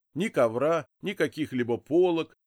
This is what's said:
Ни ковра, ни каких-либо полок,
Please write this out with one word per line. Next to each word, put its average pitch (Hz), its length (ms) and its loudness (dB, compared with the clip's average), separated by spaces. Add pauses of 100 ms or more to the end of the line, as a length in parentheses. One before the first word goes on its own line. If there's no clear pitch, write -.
(140)
Ни 185 160 -2
ковра, 139 580 0 (140)
ни 180 100 -6
каких-либо 127 640 -2
полок, 165 720 0